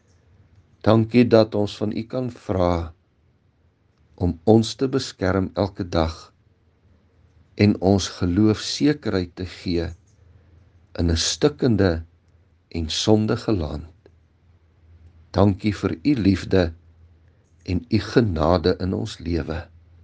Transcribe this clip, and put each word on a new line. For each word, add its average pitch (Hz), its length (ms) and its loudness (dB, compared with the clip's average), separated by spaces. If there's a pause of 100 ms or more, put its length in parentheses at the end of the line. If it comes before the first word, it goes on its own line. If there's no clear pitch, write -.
(840)
Dankie 113 400 4
dat 110 320 4
ons 104 240 -2
van 104 160 -4
U 113 80 -6
kan 127 280 -8
vra 87 600 -2 (1300)
om 87 240 -2
ons 110 320 4
te 135 160 -2
beskerm 95 640 -2
elke 95 320 -4
dag 80 300 -2 (1400)
en 104 240 4
ons 95 300 2 (100)
geloof 107 400 2
sekerheid 113 800 -2
te 92 80 -8
gee 85 400 -4 (1120)
in 85 120 0
'n 82 60 0
stikkende 101 840 0 (720)
en 80 140 -6
sondige 110 600 0
land. 76 600 -8 (1200)
Dankie 101 420 2
vir - 300 -4
U 147 120 2
liefde 92 580 0 (880)
en 87 260 -4
U 107 100 2
genade 87 800 0
in 92 140 -4
ons 110 260 -8
lewe. 80 480 -6 (360)